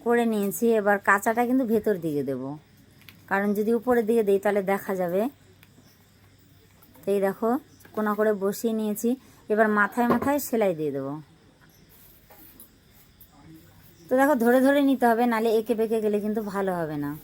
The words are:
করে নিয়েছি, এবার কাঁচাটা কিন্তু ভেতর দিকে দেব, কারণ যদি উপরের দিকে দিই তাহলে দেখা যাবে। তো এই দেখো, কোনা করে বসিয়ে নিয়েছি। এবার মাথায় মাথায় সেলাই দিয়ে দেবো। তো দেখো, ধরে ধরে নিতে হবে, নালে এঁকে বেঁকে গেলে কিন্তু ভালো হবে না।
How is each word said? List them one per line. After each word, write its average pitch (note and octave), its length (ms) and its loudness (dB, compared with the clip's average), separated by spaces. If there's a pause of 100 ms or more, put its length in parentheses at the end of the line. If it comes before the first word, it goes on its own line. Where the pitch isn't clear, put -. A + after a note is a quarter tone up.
করে A#3+ 180 2 (100)
নিয়েছি, G3+ 320 -2 (140)
এবার G3+ 180 2 (100)
কাঁচাটা A3 420 2
কিন্তু C4 220 2
ভেতর G#3+ 240 2 (100)
দিকে C#3+ 240 -2
দেব, C3 140 -6 (840)
কারণ G3 180 0 (100)
যদি G#3+ 220 0
উপরের A#3+ 300 0
দিকে A#3 180 2
দিই G3 160 2
তাহলে G#3 180 0 (120)
দেখা G3 280 -6
যাবে। F3+ 200 -2 (1800)
তো - 140 -8
এই G3+ 120 0
দেখো, G#3 220 -2 (460)
কোনা G#3+ 220 -2
করে G#3+ 140 2 (120)
বসিয়ে G#3+ 360 -2
নিয়েছি। G#3+ 300 -2 (440)
এবার G#3+ 140 4 (120)
মাথায় A#3+ 340 0
মাথায় C#4 340 0
সেলাই G#3 320 0
দিয়ে D3+ 160 -4
দেবো। C3+ 180 -6 (3000)
তো B3+ 120 -2
দেখো, C#4 140 4 (100)
ধরে A#3+ 220 6
ধরে C#4 140 4 (100)
নিতে B3+ 220 2
হবে, A3+ 120 2 (100)
নালে A3+ 160 0 (100)
এঁকে A3+ 200 -2
বেঁকে A3+ 260 0
গেলে G#3 200 0
কিন্তু G#3+ 160 -4 (120)
ভালো G3 260 -2
হবে D#3 240 -6
না। C#3+ 80 -6 (120)